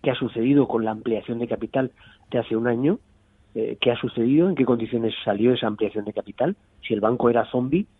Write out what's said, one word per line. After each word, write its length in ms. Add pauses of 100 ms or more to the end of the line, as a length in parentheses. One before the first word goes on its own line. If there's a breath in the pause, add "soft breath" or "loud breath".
qué 100
ha 40
sucedido 520
con 180
la 60
ampliación 480
de 80
capital 440 (400 soft breath)
de 80
hace 160
un 120
año, 320 (540)
eh, 280
qué 100
ha 60
sucedido, 520
en 60
qué 100
condiciones 480 (120)
salió 280
esa 140
ampliación 380
de 80
capital, 420 (320)
si 60
el 80
banco 280
era 220
zombie 340 (140)